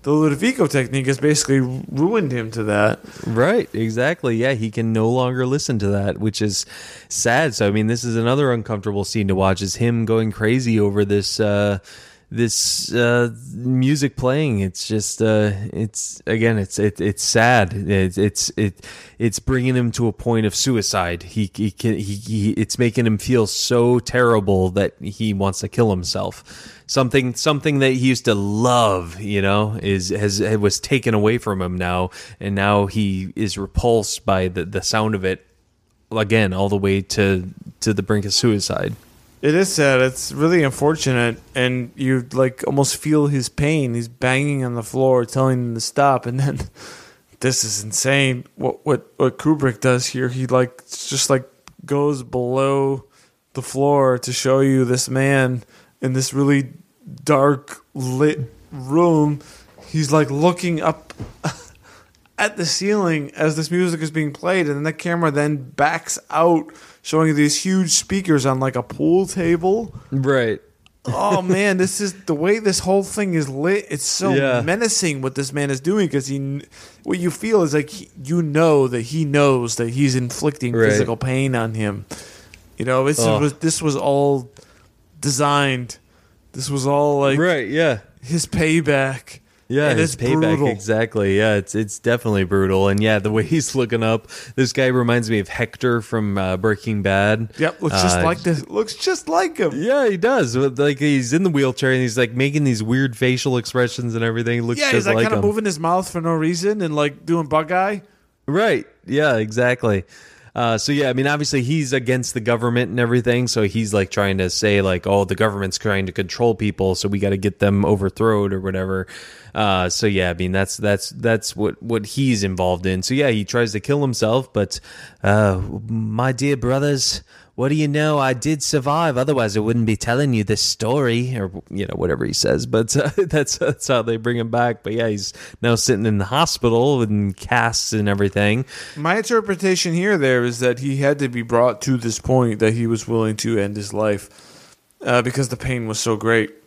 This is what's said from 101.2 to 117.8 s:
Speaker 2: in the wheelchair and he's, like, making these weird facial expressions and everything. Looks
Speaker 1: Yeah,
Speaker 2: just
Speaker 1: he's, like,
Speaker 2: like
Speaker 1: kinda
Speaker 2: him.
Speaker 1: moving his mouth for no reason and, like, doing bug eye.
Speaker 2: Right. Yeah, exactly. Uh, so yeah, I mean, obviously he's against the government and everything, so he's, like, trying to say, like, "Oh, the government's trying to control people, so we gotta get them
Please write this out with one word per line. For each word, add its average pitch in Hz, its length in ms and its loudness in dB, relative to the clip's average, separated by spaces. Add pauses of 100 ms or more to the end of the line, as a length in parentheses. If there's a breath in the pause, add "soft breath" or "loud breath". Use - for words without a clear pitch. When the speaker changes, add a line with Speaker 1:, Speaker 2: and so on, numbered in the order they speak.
Speaker 2:
in 175 120 2
the 180 60 2
wheelchair 135 420 2
and 127 100 2
he's, 120 160 -2
like, 117 160 2
making 143 300 0
these 117 180 2
weird 127 340 0
facial 127 400 0
expressions 120 580 -2
and 113 80 -2
everything. 117 400 0
Looks 120 180 -2
Speaker 1:
Yeah, 285 120 0
Speaker 2:
just - 40 2
Speaker 1:
he's, 196 100 2
like, 196 100 2
Speaker 2:
like 113 80 2
Speaker 1:
kinda 214 140 0
Speaker 2:
him. 196 60 0
Speaker 1:
moving 214 200 0
his 165 160 -2
mouth 180 300 0
for 170 100 -6
no 165 140 0
reason 175 480 0
and, 156 120 -2
like, 147 300 -2
doing 165 220 0
bug 156 260 0
eye. 190 300 0 (440 soft breath)
Speaker 2:
Right. 175 400 2 (200)
Yeah, 143 300 2
exactly. 110 680 0 (500 loud breath)
Uh, 117 240 0
so 147 140 -2
yeah, 143 180 2
I 123 40 -2
mean, 135 120 0
obviously 147 360 0
he's 139 300 -2
against 127 400 -2
the 123 80 -4
government 120 480 0
and 120 120 -2
everything, 120 480 2
so 110 160 0
he's, 104 280 -2
like, 101 200 2
trying 98 260 0
to 92 100 0
say, 101 340 2
like, 92 220 0
"Oh, 98 200 2
the 92 100 -2
government's 101 440 -2
trying 98 280 0
to 90 60 -8
control 107 420 0
people, 95 400 0
so 104 140 -4
we 101 100 0
gotta 98 200 0
get 98 200 -2
them 101 260 4